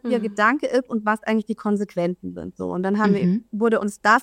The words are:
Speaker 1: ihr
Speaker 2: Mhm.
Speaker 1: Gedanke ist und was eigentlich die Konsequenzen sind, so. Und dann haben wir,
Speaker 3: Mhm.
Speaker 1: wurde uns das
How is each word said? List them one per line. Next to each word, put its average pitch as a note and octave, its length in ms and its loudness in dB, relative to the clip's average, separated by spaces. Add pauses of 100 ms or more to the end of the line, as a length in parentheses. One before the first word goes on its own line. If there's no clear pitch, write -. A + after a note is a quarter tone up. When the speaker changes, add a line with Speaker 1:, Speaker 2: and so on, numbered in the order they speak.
Speaker 1:
ihr A#3+ 140 0
Speaker 2:
Mhm. - 0 -
Speaker 1:
Gedanke G#3+ 460 0
ist B3+ 240 0
und A3 160 -2
was G#3+ 160 0
eigentlich A3 240 -2
die A3 80 -4
Konsequenzen F#3 800 -4
sind, F3 220 -12
so. F3+ 140 -6
Und F3+ 120 -4
dann G3 160 0
haben G#3 160 4
wir, F#3+ 120 2
Speaker 3:
Mhm. G3 240 0
Speaker 1:
wurde A3 300 0
uns G3+ 220 -6
das A3+ 200 4